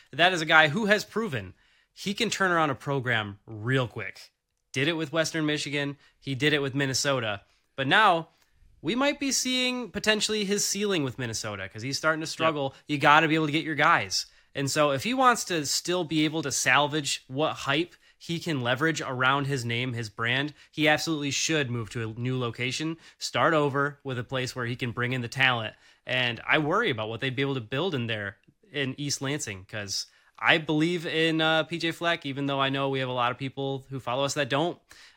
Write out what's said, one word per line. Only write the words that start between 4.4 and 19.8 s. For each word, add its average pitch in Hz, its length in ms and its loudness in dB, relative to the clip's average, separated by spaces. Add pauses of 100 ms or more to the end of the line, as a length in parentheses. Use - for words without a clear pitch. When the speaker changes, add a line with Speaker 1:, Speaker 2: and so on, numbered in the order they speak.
Speaker 1:
Did 139 160 0
it 170 60 0
with 156 180 -4
Western 160 340 0
Michigan. 147 500 -2 (220)
He 135 160 -6
did 143 200 2
it 143 80 2
with 135 120 -2
Minnesota. 131 680 0 (340)
But 131 100 -4
now 175 420 4 (540)
we 175 140 -2
might 285 240 0
be 277 100 -2
seeing 254 600 -2
potentially 214 540 0
his 202 200 0
ceiling 196 400 0
with 127 140 -6
Minnesota 104 500 -6
'cause 110 140 -14
he's 135 160 -4
starting 156 220 0
to 160 60 -8
Speaker 2:
Yep. - 40 -8
Speaker 1:
struggle. 151 440 -2 (140)
You 147 100 -2
gotta 151 300 8
be 151 80 2
able 160 100 2
to 143 60 -2
get 156 120 0
your 156 120 -4
guys. 147 500 2 (300)
And 135 140 -2
so 147 220 4
if 135 120 -2
he 233 100 -2
wants 254 300 4
to 160 220 -2
still 180 380 0
be 156 200 2
able 156 180 0
to 139 100 -4
salvage 143 760 2
what 131 260 -2
hype 151 400 -2 (240)
he 165 220 -6
can 147 220 -2
leverage 131 380 0
around 135 460 0
his 135 180 -2
name, 120 280 -2